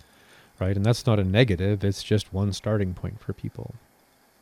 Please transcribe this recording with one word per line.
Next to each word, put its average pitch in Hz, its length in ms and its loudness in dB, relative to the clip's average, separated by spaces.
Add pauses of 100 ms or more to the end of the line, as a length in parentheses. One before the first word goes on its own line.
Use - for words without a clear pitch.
(600)
right? 98 180 0
And 98 80 0
that's 117 220 2
not 107 120 4
a 98 40 2
negative. 98 600 2
It's 101 200 -2
just - 280 0
one 98 220 -2
starting 101 400 -2
point 98 260 -10
for - 140 -10
people. - 400 -12 (680)